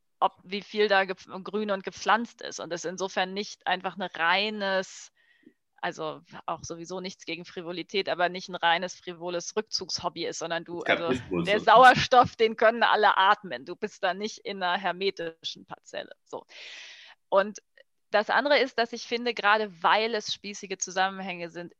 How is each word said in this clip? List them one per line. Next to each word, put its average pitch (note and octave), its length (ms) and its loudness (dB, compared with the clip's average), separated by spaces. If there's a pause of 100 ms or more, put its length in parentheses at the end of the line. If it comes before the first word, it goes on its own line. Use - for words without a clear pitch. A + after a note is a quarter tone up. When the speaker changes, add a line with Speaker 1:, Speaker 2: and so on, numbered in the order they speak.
(200)
Speaker 1:
ob, - 240 0
wie F#3+ 180 -8
viel G#3+ 260 0
da G3 160 4
gep-, F#3 400 -10
grün G#3 260 -4
und F#3+ 140 -4
gepflanzt G#3 580 -2
ist - 180 -10
und D#3+ 120 -8
es E3+ 120 -6
insofern F#3 500 -4
nicht - 320 -10
einfach F3+ 300 -4
ein G3+ 60 -8
reines G3 1080 -2 (680)
also D#3 400 -8 (260)
auch E3 180 -8
sowieso E3+ 360 -12
nichts F#3 240 -12
gegen E3 200 -10
Frivolität, F3+ 640 -6
aber E3+ 200 0
nicht F3+ 200 -8
ein F3+ 80 -10
reines E3+ 380 0
frivoles F3 640 -10
Rückzugshobby F3 720 -6
ist, - 120 -8
sondern E3 260 -6
du, E3+ 140 -10
Speaker 2:
Es - 60 -10
gab - 160 0
Speaker 1:
also E3+ 120 -2
Speaker 2:
Dispo F3 300 -4
Speaker 1:
der G3+ 160 2
Speaker 2:
so. G#3 80 -4
Speaker 1:
Sauerstoff, B3+ 720 8
den A3 200 2
können A3+ 260 4
alle G3+ 360 4
atmen. F3+ 460 2
Du F3 120 -12
bist - 260 -10
da F3+ 120 0
nicht G#3 240 -8
in G3+ 240 -8
einer F3+ 180 0
hermetischen F3 840 -4
Parzelle. - 460 -12 (120)
So. - 220 -14 (800)
Und G3 300 2 (520)
das G#3 200 2
andere C4+ 280 4
ist, C4 200 0
dass A#3 140 -2
ich A#3 140 -12
finde, A#3+ 280 -4
gerade G#3 360 2 (120)
weil G#3+ 320 4
es - 180 -4
spießige G3 460 -10
Zusammenhänge F#3 720 -4
sind, E3+ 300 -12